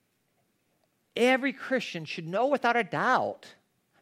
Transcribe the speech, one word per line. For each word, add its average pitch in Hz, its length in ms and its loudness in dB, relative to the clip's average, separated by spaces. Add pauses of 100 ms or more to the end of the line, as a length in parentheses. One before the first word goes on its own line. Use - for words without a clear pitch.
(1160)
Every 254 360 2
Christian 190 520 -6
should 160 240 -10
know 208 180 0
without 240 300 2
a 233 80 2
doubt 160 720 -2 (460)